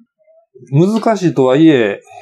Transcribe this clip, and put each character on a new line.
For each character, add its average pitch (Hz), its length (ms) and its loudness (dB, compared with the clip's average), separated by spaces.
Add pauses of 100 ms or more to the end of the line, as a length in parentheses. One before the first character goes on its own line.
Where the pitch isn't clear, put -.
(720)
難 208 460 0
し 175 140 -2
い 123 40 -8
と 131 120 0
は 127 100 2
い 160 120 4
え、 113 340 0 (200)